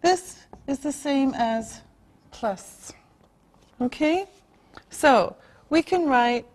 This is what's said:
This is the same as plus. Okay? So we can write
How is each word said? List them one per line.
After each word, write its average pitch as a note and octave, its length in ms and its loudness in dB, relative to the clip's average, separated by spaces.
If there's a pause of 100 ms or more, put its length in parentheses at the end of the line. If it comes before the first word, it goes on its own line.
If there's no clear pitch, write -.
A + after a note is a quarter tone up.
This F4+ 360 0 (300)
is C#4 120 -6
the D4 120 -6
same C#4 440 -2
as A3+ 460 -4 (500)
plus. - 640 -10 (880)
Okay? D#4 460 -2 (640)
So B3 460 4 (340)
we D#4+ 120 2
can E4+ 260 0
write A#3+ 480 2